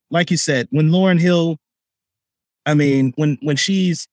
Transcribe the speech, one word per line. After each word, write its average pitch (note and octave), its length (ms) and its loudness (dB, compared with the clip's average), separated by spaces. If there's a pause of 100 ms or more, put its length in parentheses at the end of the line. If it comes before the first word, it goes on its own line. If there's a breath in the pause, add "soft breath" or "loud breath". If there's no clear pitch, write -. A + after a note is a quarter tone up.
(100)
like E3+ 200 0
you F3 60 0
said, C3+ 340 -2
when D#3 200 2
Lauryn F#3 280 2
Hill, E3+ 380 0 (1120)
I C3+ 80 2
mean, C3+ 420 2
when, D3+ 240 -2
when C#3+ 160 -2
she's F#3 560 -2